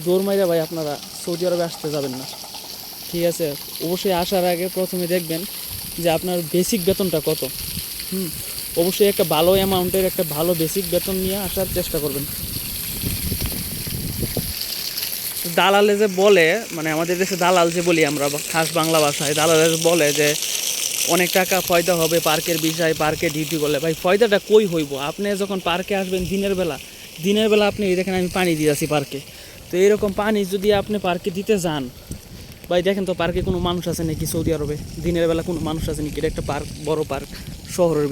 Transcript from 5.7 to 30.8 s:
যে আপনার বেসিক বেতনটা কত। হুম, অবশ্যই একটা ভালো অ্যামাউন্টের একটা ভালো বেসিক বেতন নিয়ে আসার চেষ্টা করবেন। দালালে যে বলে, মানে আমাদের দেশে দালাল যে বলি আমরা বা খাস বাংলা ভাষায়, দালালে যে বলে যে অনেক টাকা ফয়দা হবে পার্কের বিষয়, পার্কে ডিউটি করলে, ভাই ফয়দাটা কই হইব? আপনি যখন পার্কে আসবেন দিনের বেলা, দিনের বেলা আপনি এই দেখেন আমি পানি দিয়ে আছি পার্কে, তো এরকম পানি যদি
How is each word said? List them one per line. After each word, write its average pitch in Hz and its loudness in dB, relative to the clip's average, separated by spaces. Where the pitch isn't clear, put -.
যে 165 2
আপনার 175 -2
বেসিক 185 2
বেতনটা 180 2
কত। 156 0
হুম, 185 -4
অবশ্যই 190 4
একটা 196 2
ভালো 165 6
অ্যামাউন্টের 190 2
একটা 180 -2
ভালো 170 2
বেসিক 170 0
বেতন 190 0
নিয়ে 190 0
আসার 185 -2
চেষ্টা 170 -2
করবেন। 139 -4
দালালে 202 4
যে 214 4
বলে, 190 8
মানে 156 -4
আমাদের 170 0
দেশে 190 -2
দালাল 175 6
যে 175 0
বলি 160 4
আমরা 143 -2
বা 147 -4
খাস 160 0
বাংলা 160 4
ভাষায়, 147 0
দালালে 160 6
যে 160 0
বলে 160 6
যে 147 6
অনেক 175 2
টাকা 185 2
ফয়দা 175 4
হবে 160 4
পার্কের 165 0
বিষয়, 160 2
পার্কে 156 0
ডিউটি 156 -2
করলে, 147 2
ভাই 165 0
ফয়দাটা 202 4
কই 214 8
হইব? 151 0
আপনি 202 -4
যখন 196 -2
পার্কে 185 0
আসবেন 185 -2
দিনের 196 0
বেলা, 156 -2
দিনের 214 4
বেলা 208 6
আপনি 208 -4
এই 180 4
দেখেন 185 -2
আমি 180 0
পানি 180 2
দিয়ে 151 4
আছি 160 -2
পার্কে, 139 -2
তো - -6
এরকম 208 4
পানি 208 2
যদি 202 0